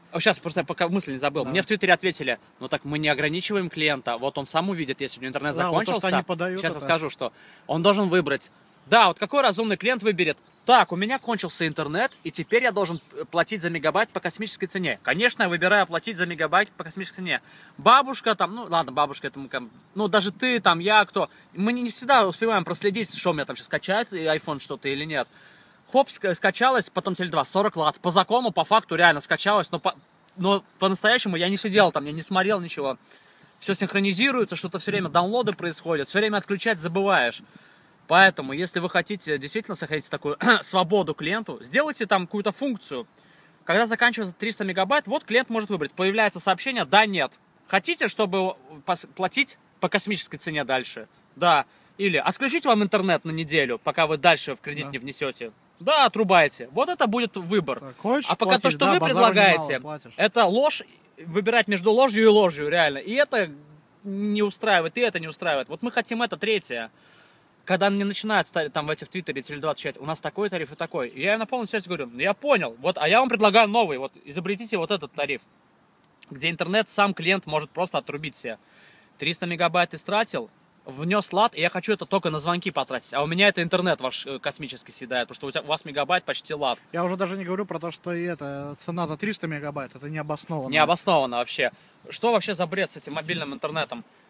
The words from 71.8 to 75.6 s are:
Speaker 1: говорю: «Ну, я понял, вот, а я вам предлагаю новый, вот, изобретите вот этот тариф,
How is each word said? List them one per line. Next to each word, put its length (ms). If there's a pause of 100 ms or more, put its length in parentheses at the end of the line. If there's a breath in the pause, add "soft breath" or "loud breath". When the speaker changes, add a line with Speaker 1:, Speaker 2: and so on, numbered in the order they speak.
Speaker 1:
говорю: 240
«Ну, 80
я 140
понял, 460
вот, 180
а 100
я 120
вам 100
предлагаю 400
новый, 300
вот, 120 (140)
изобретите 520
вот 140
этот 220
тариф, 280 (880)